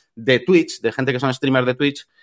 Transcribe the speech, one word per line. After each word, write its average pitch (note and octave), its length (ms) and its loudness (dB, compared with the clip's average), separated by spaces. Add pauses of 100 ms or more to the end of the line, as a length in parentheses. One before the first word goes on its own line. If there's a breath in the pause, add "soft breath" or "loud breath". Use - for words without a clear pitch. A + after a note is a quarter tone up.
(160 soft breath)
de A#2+ 240 2
Twitch, - 400 0
de A2+ 100 0
gente C3 220 -2
que B2 80 -2
son C3 120 0
streamers C3 340 0
de B2+ 100 0
Twitch, C#3+ 320 -4 (140 soft breath)